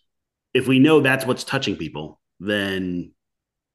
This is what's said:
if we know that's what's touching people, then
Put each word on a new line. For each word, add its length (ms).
if 140
we 120
know 200
that's 260
what's 180
touching 320
people, 440
then 720